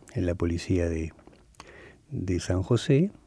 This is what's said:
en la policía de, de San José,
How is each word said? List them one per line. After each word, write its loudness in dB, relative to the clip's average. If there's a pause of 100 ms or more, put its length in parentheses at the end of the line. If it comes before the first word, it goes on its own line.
(160)
en -2
la 0
policía 0
de, -4 (960)
de -2
San 0
José, 2 (160)